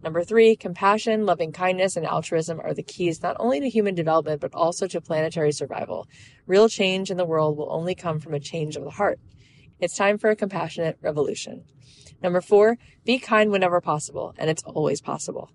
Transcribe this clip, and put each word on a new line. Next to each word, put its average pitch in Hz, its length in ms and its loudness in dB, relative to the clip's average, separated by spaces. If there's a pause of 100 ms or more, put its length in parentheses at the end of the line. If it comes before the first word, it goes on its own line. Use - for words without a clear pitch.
Number 165 160 -2
three, 226 320 6
compassion, 214 720 0
loving 170 240 0
kindness, 185 460 0
and 165 100 -4
altruism 160 540 -2
are 160 120 -6
the 185 120 -6
keys - 400 -4
not 180 160 -2
only 262 180 0
to 277 100 -2
human 202 280 0
development, 156 440 0
but - 140 -8
also 170 320 -2
to 175 140 -4
planetary 160 500 0
survival. - 560 -6 (400)
Real 208 220 6
change 190 420 -2
in 185 60 -4
the 180 80 0
world 156 320 0
will 151 160 -8
only 170 240 -4
come 160 240 -4
from 156 120 -10
a 147 60 -4
change 151 380 -8
of 143 80 -10
the 139 60 -12
heart. 202 280 -2 (640)
It's 175 160 -4
time 208 200 2
for 214 140 2
a 214 60 2
compassionate 170 680 -4
revolution. - 640 -4 (580)
Number 180 180 0
four, 214 380 6 (260)
be 247 140 2
kind 214 320 2
whenever 180 300 2
possible, - 580 -4
and 156 100 -2
it's 160 140 -2
always 151 380 -2
possible. - 540 -8